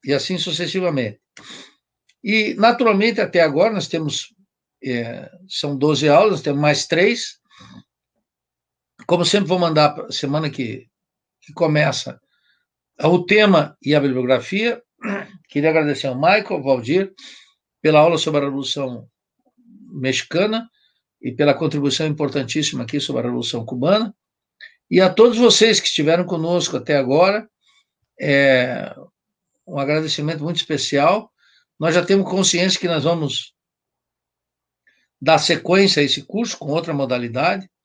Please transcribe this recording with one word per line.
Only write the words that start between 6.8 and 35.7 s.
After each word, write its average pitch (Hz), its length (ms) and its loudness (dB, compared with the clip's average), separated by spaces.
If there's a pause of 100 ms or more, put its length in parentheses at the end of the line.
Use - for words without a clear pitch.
três. 214 520 0 (1700)
Como 170 200 0
sempre, 196 220 0
vou 180 100 0
mandar 156 320 4
pra - 200 -12
semana 147 380 -4
que, 113 400 -10 (540)
que - 100 -20
começa 151 680 -2 (840)
o 175 220 4
tema 196 580 2
e 143 120 0
a 147 60 4
bibliografia. 131 840 -2 (680)
Queria 147 200 0
agradecer 147 380 0
ao 131 80 -6
Michael, 190 340 2
ao 170 140 -6
Valdir, 135 500 0 (720)
pela 151 180 4
aula 165 160 4
sobre 147 240 -2
a 143 40 -4
Revolução 131 640 -8 (840)
Mexicana, 175 760 -4 (540)
e 120 120 -8
pela 143 220 2
contribuição 147 520 -2
importantíssima 147 760 -4
aqui 131 160 -6
sobre 135 240 -4
a - 20 -6
Revolução 120 400 -6
Cubana. 185 500 -2 (760)
E 180 100 4
a 185 80 6
todos 220 300 6
vocês 226 400 4
que - 80 -4
estiveram 160 380 0
conosco 170 520 -2
até 135 200 0
agora, 170 520 2 (720)
é, 135 720 2 (720)
um 143 120 -10
agradecimento 151 640 -4
muito 165 140 -6
especial. 160 720 0 (480)
Nós 160 160 0
já 175 100 2
temos 190 240 2
consciência 185 520 0
que 180 80 -4
nós 156 160 -2
vamos 160 500 -2 (1700)
dar 160 180 4
sequência 180 600 2